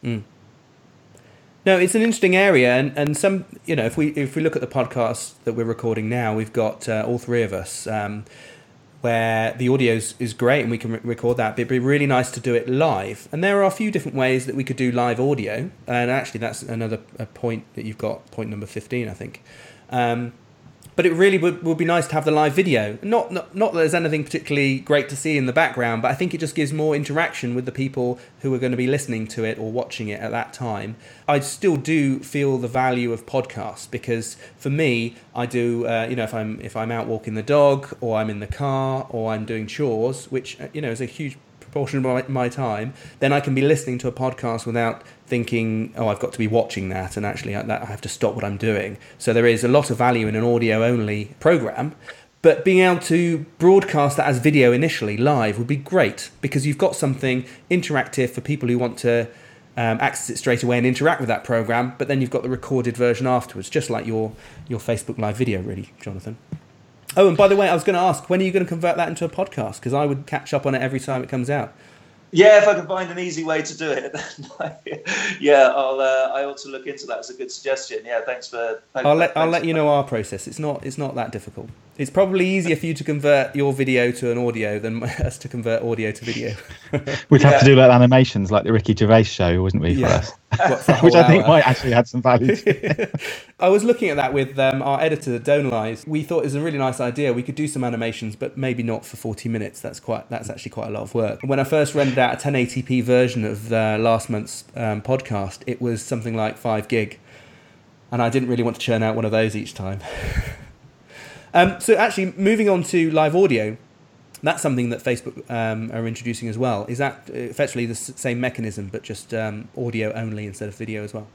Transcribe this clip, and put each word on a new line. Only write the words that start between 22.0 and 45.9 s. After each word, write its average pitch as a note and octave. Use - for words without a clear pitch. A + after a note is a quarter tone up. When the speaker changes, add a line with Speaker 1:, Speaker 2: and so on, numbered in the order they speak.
Speaker 1:
to -
have D#3
the D#3
live D3+
video. B2
Not, G#3+
not, F3+
not G3+
that E3+
there's D#3+
anything D#3
particularly C#3+
great C#3+
to C#3
see D#3
in C3
the B2
background, A#2+
but B2+
I -
think F3+
it D#3+
just D#3
gives D3
more D#3
interaction C#3+
with B2+
the B2+
people C3
who C3+
are B2
gonna B2
be B2
listening B2+
to A2+
it A2
or A2
watching A2+
it G#2
at A2
that A2+
time. G#2+
I D3
still D3+
do C#3
feel C#3
the A#2+
value B2
of A2
podcasts A2
because A#2
for -
me, B2
I B2
do, A#2+
uh, A2+
you B2+
know, A#2
if A2
I'm, A2
if G#2+
I'm A2+
out A2+
walking A2
the A2
dog C#3+
or A2+
I'm A2
in G#2
the G#2
car C3+
or A2+
I'm A2
doing A2
chores, B2+
which, -
uh, C#3+
you D3+
know, C3+
is A2+
a B2+
huge C#3
proportion C#3
of C3
my, B2+
my B2+
time, A#2+
then C#3
I C#3+
can C#3
be C3
listening C#3
to -
a A#2+
podcast B2
without A#2
thinking, A2+